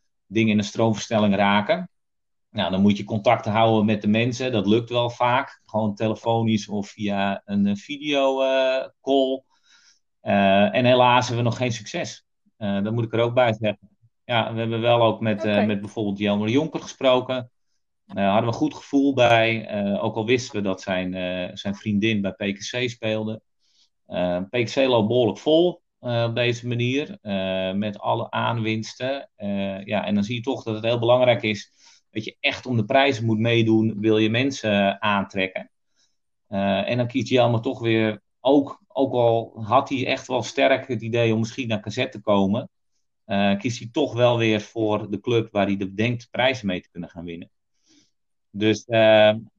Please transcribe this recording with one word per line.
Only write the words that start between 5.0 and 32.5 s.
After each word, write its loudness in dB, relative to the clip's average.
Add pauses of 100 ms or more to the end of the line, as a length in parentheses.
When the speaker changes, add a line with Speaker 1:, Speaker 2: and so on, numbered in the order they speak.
Speaker 1:
vaak. -2
Gewoon -4
telefonisch 0
of -6
via -4
een, 0
eh, 0
video, -2
eh, 0 (140)
call. 0 (800)
Eh, 4
en 2
helaas 6
hebben -2
we 2
nog -4
geen -2
succes. -10 (320)
Eh, -4
dat -4
moet -2
ik -8
er 0
ook 2
bij 4
zeggen. -4 (360)
Ja, 0
we -6
hebben -2
wel 4
ook 2
met, -2
eh, 2
Speaker 2:
Oké. 2
Speaker 1:
met -2
bijvoorbeeld -6
Jelmer 0
Jonker 0
gesproken. -2 (540)
Eh, -16 (100)
hadden 2
we -2
een -2
goed -2
gevoel 0
bij. 4
Eh, -2
ook -2
al -4
wisten 0
we -2
dat -4
zijn, -4
eh, -6
zijn -8
vriendin -2
bij -4
P -14 (180)
K -20
C -6
speelde. -6 (640)
Eh, -4
P -10
K 0
C -8
loopt 2
behoorlijk 2
vol, 2 (180)
eh, -2
op -6
deze -2
manier. -4
Eh, -4
met -4
alle -4
aanwinsten. -4
Eh, -6
ja, -2
en -2
dan 2
zie -4
je -6
toch -4
dat -4
het -8
heel 0
belangrijk 4
is -4 (400)
dat -10
je -14
echt -4